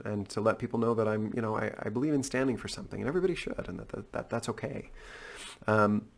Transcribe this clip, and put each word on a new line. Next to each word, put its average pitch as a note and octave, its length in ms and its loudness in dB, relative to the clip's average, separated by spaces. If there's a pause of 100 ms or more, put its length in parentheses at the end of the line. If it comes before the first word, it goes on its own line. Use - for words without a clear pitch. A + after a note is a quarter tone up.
and G#2 240 -2
to - 120 -4
let G#2+ 200 4
people A#2 180 -2
know A#2 160 4
that A2 140 4
I'm, G#2+ 260 0
you A#2 80 0
know, A2 140 0
I, A2 240 0
I - 80 -2
believe C3+ 260 2
in C3+ 80 2
standing C3 340 2
for - 120 -8
something, - 320 -8
and A2 80 0
everybody F3+ 260 2
should, - 340 -4
and F2+ 120 -6
that, A2 80 -12
that, - 240 -10
that - 180 -4
that's A#2 200 -2
okay. - 420 -6 (760)
Um, G#2 400 6 (120)